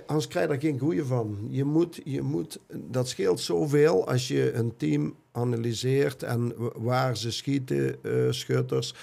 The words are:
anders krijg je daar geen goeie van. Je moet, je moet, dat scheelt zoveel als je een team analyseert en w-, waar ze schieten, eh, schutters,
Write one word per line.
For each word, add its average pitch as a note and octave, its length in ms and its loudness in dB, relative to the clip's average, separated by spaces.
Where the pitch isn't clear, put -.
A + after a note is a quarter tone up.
anders D3+ 200 0
krijg F3 180 0
je D#3 60 0
daar B2+ 100 -2
geen D3 180 0
goeie D#3+ 240 0
van. A2+ 460 -2
Je C3 140 -2
moet, E3 400 2
je C#3 180 -4
moet, D#3 380 -4
dat B2+ 360 -2
scheelt - 300 0
zoveel D#3+ 680 4
als B2+ 200 0
je C3 260 0
een A#2 240 -2
team D3+ 380 0
analyseert B2 920 0
en A#2+ 340 0
w-, A#2 180 -4
waar B2+ 420 0
ze A2+ 140 -4
schieten, C#3 720 -2
eh, - 80 -4
schutters, B2+ 720 -2